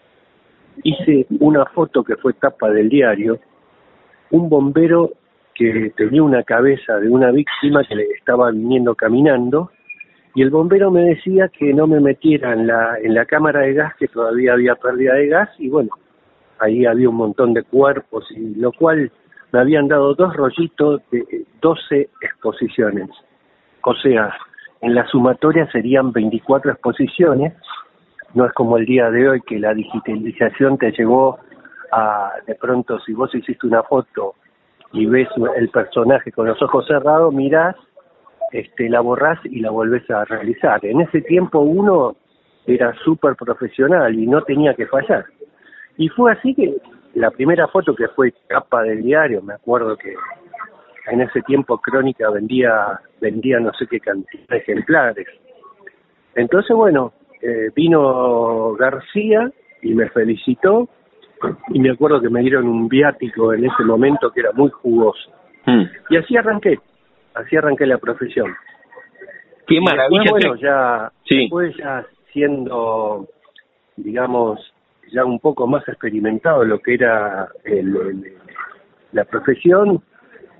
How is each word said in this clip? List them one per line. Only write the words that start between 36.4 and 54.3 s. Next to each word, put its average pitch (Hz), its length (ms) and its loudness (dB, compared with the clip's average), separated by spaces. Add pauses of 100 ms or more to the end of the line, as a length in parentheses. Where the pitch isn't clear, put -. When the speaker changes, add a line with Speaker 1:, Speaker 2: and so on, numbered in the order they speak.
Speaker 1:
los 113 160 -4
ojos 131 240 0
cerrados, 151 460 2
mirás, 156 420 0 (800)
este, 117 360 -6
la 120 120 2
borrás 127 440 0
y 120 160 -10
la 110 100 -4
volvés 113 400 -2
a 107 140 -2
realizar. 110 600 -2
En 117 160 0
ese 160 220 -2
tiempo 175 380 0
uno 160 560 2 (500)
era 120 280 0 (100)
súper 156 300 0
profesional 127 840 -2
y 113 80 -2
no 147 160 2
tenía 143 320 0
que 113 120 -6
fallar. 139 380 -2 (720)
Y 160 120 -2
fue 240 240 2
así 254 220 -2
que 175 220 0 (380)
la 113 160 0
primera 160 380 2
foto 165 260 -2
que 113 140 -4
fue 127 240 0 (160)
tapa 127 340 -2
del 110 200 -4
diario, 127 400 0
me 98 120 -14
acuerdo 117 420 -2
que 98 180 -16 (960)
en 120 120 0
ese 120 200 -2
tiempo 135 360 -2
Crónica 127 520 -2
vendía, 107 680 -2 (200)
vendía 113 400 -2
no 113 120 -4
sé - 140 -8
qué 117 140 -8
cantidad - 480 -10